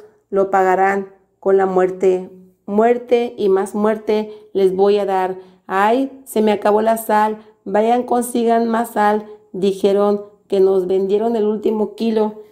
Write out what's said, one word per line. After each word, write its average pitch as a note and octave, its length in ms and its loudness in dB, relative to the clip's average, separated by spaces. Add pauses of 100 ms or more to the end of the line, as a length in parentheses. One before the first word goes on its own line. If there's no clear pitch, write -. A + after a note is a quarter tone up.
(300)
lo F#3+ 220 0
pagarán F#3+ 580 2 (300)
con G3 180 2
la F#3+ 80 2
muerte. F#3 640 0 (360)
"Muerte A#3+ 720 0
y G#3 120 0
más G3 260 0
muerte G#3+ 560 -2 (220)
les F#3+ 200 2
voy G3+ 260 2
a G3+ 60 -2
dar. F#3 320 -2 (300)
Ay, A3 580 0
se - 160 -2
me G#3+ 120 2
acabó G#3 280 2
la A3 160 0
sal, G#3+ 420 -2 (260)
vayan A3+ 380 0
consigan A#3 640 0
más A3+ 240 -4
sal", G#3+ 340 0 (260)
dijeron, G3+ 680 0 (260)
"que G3 140 0
nos F#3+ 260 2
vendieron G3 480 0
el G#3 100 0
último G#3+ 500 -2
kilo A3 460 -2 (100)